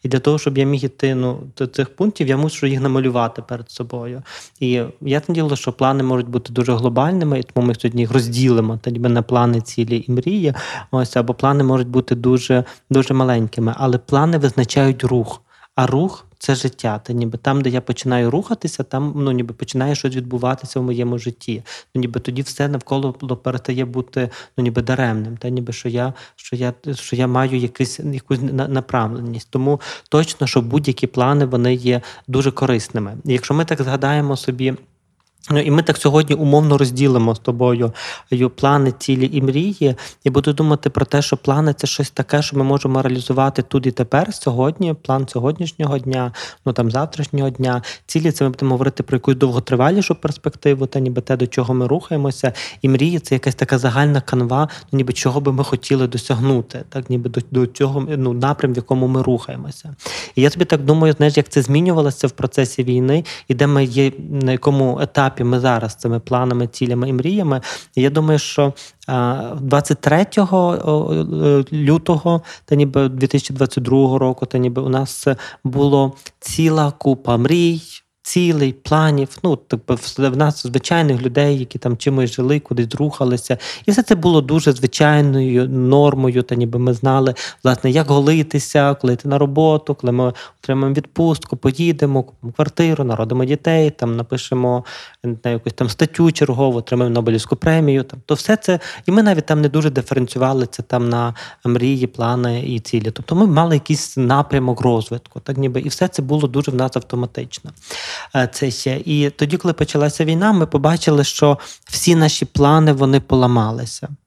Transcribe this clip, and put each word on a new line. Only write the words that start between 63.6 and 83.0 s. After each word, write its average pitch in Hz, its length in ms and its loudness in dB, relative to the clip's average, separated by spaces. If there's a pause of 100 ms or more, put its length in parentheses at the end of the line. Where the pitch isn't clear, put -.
ми 143 180 4
є, 131 280 0 (180)
на 135 220 0
якому 131 480 0
етапі 135 380 0
ми 123 220 0
зараз 117 320 0
з - 40 -18
цими 117 240 -2
планами, 123 460 -2
цілями 123 420 -2
і 135 40 -2
мріями. 147 480 0 (340)
І 127 80 2
я 139 80 4
думаю, 156 280 2
що, 139 340 0 (340)
а, 123 360 -2 (180)
двадцять 143 400 0
третього 180 800 2 (920)
лютого, 160 720 2 (220)
та - 100 0
ніби 139 340 2
дві 131 180 0
тисячі 139 280 -2
двадцять 131 300 0
другого 131 340 4
року, 127 280 0
та - 120 -2
ніби 123 240 -2
у 135 60 -4
нас 131 380 -2 (380)
було 139 520 2 (240)
ціла 156 500 0
купа 127 460 0
мрій, 165 460 2 (400)
цілей, 160 500 2
планів, 151 560 2 (140)
ну, 175 140 2
так - 320 -6
би, 127 60 2
в, - 240 -10
в 135 180 0
нас, 147 260 0
звичайних 135 600 0
людей, 139 360 2
які 123 200 -8
там 120 180 -2
чимось 131 340 0
жили, 135 300 0
кудись 120 340 -4
рухалися. 127 640 -2 (280)